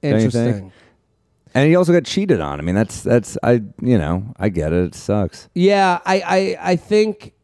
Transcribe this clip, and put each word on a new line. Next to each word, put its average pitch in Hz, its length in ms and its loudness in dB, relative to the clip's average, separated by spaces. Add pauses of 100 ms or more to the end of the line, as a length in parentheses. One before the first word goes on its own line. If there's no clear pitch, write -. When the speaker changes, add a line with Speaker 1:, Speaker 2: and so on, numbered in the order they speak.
Speaker 1:
Don't 147 200 0
you 110 100 2
think? 117 160 -2
Speaker 2:
Interesting. 98 240 -6 (800)
Speaker 1:
And 139 140 2
he 165 80 6
also 180 160 2
got 170 140 4
cheated 185 340 0
on. 71 200 -6
I 73 40 -8
mean, 87 120 0
that's, - 260 -2
that's, - 420 0
I, 120 180 2 (200)
you 120 160 2
know, 87 260 -2 (160)
I 98 100 0
get 80 240 -2
it. 90 120 2
It 80 100 -10
sucks. - 580 -4
Speaker 2:
Yeah, 185 520 2
I, 185 560 0
I, 180 100 -2
I 175 60 2
think 214 560 -2 (100)